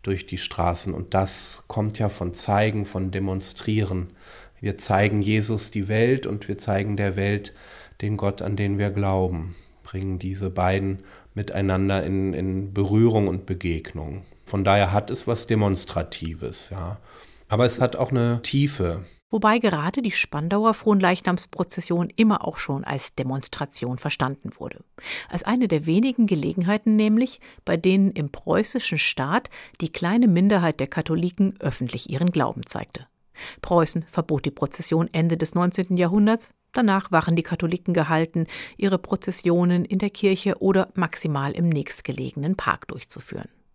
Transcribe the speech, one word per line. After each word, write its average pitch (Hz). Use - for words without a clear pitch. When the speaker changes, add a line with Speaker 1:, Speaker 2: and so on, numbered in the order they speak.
Speaker 1:
durch 95
die 87
Straßen 87
und 87
das -
kommt 107
ja 104
von 87
Zeigen, 104
von 92
Demonstrieren. 95
Wir 101
zeigen 104
Jesus 107
die 101
Welt 117
und 104
wir 95
zeigen 101
der 101
Welt 101
den 104
Gott, 101
an 98
den 101
wir 101
glauben, 92
bringen 95
diese 95
beiden 95
miteinander 98
in, 95
in 95
Berührung 104
und 92
Begegnung. 82
Von 98
daher 98
hat 104
es -
was 117
Demonstratives, 87
ja. 95
Aber 113
es 120
hat 123
auch 127
eine 120
Tiefe. 98
Speaker 2:
Wobei 220
gerade 190
die 220
Spandauer 196
Fronleichnamsprozession 180
immer 220
auch 165
schon -
als -
Demonstration 131
verstanden 139
wurde. -
Als -
eine 240
der 156
wenigen 226
Gelegenheiten 185
nämlich, 214
bei 170
denen 190
im 147
preußischen 180
Staat 147
die 160
kleine 214
Minderheit 180
der 135
Katholiken 175
öffentlich -
ihren 170
Glauben 120
zeigte. -
Preußen 165
verbot 160
die 147
Prozession -
Ende 165
des 156
neunzehnten 180
Jahrhunderts. 208
Danach 196
waren 165
die 165
Katholiken 175
gehalten, 160
ihre 190
Prozessionen 175
in 190
der 202
Kirche 190
oder 190
maximal 151
im 170
nächstgelegenen 143
Park -
durchzuführen. -